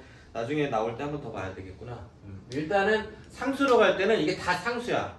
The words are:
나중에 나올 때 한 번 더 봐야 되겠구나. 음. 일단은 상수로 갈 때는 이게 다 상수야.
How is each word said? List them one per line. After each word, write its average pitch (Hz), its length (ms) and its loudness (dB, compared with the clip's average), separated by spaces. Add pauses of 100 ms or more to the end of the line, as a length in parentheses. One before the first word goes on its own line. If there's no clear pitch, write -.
(320)
나중에 135 380 -2
나올 117 260 0
때 143 80 -8
한 151 80 -6
번 147 80 -6
더 110 100 -10
봐야 95 240 -8
되겠구나. 95 380 -14 (320)
음. 98 160 -14 (100)
일단은 196 640 2 (140)
상수로 262 480 2
갈 196 220 6
때는 202 200 4
이게 160 200 2
다 185 160 0
상수야. 180 640 -2